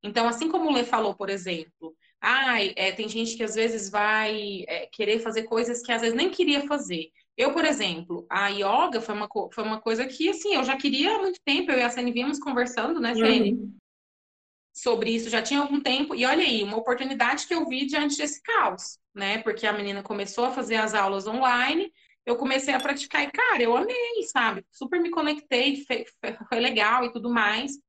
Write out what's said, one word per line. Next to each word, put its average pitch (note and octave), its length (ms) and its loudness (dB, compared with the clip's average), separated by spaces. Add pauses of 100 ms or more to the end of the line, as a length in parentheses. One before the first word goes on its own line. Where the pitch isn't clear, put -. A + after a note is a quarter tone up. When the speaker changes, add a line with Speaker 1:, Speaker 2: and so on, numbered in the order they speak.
Speaker 1:
Então, A3+ 240 0
assim C4+ 220 -2
como D#4+ 200 0
o C#4+ 40 4
Lê A#3+ 100 2
falou, A3 320 0
por G3 140 -6
exemplo, F3 640 -8 (240)
ai, A#3 560 2
é, F#3+ 160 0
tem G#3+ 160 -6
gente A3+ 300 -2
que A#3 60 -2
às G#3 120 -4
vezes A3 340 0
vai, G#3 800 0
é, E3+ 240 -6
querer G#3+ 280 0
fazer A3 240 -2
coisas A#3 380 -2
que - 120 -4
às A3+ 80 0
vezes A#3 140 2
nem D#4+ 140 2
queria C#4+ 380 2
fazer. F3+ 420 -4 (280)
Eu, C4 140 2
por D#4+ 140 2
exemplo, F3+ 640 -2
a G3 200 0
yoga A3+ 520 2
foi - 140 -6
uma G#3 120 -4
co-, - 260 -4
foi A3 100 -4
uma A3 180 -4
coisa A3+ 260 0
que, D#4 220 -2
assim, G4+ 260 0
eu C4 80 2
já C4 140 0
queria C#4+ 380 2
há G4+ 40 0
muito F#4+ 240 -2
tempo, D4+ 280 0
eu B3+ 80 4
e B3 40 2
a A#3+ 60 2
Sani B3 220 -2
vínhamos B3 280 -2
conversando, B3 600 -2
né, A#3+ 160 0
Sani? A3 380 4
Speaker 2:
Uhum. - 220 -6 (960)
Speaker 1:
Sobre A#3 400 0
isso A3+ 180 -2
já A3 120 0
tinha C#4 180 0
algum C#4+ 200 0
tempo. C4+ 360 0
E A#3 100 0
olha D4+ 180 4
aí, A#3 200 2
uma G#3 140 -4
oportunidade B3 680 0
que F4+ 60 -2
eu E4 140 0
vi C4 180 -2
diante D4 320 -2
desse D4 240 -6
caos, C4+ 560 -2 (180)
né? G3+ 240 -2
Porque A3 280 -4
a G#3 60 2
menina G3+ 300 -4
começou G3+ 420 -2
a C4 60 0
fazer A3+ 240 -2
as A3 180 2
aulas G3 340 0
online, C4 640 2 (340)
eu A#3+ 100 2
comecei C4+ 380 0
a C4 60 2
praticar C#4+ 440 -2
e, C#4+ 80 -4
cara, A4 320 4
eu A#3 120 4
amei, A#4 560 0
sabe? A3 400 0
Super D4+ 280 -4
me E4+ 120 2
conectei, D4 680 0
fe-, - 280 -4 (180)
fe-, A#3 140 -6 (120)
foi A#3 100 0
legal A#3 460 4
e A#3+ 60 -4
tudo A#3+ 200 -6
mais. A3+ 420 2 (160)